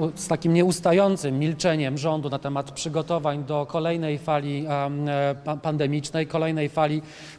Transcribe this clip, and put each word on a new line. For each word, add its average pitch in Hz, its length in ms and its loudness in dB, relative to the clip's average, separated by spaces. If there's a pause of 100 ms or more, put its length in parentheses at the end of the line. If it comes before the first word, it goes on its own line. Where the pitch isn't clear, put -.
(140)
z - 140 -6
takim 165 260 2
nieustającym 175 840 4
milczeniem 151 600 0
rządu 156 320 0
na 135 80 -2
temat 139 320 -4
przygotowań 156 760 -2
do 143 220 -2
kolejnej 160 520 -2
fali, 143 500 0
em, 143 400 -2
e, 139 260 2 (100)
pa-, 151 120 -4
pandemicznej, 151 720 0
kolejnej 160 420 0
fali 151 340 2 (360)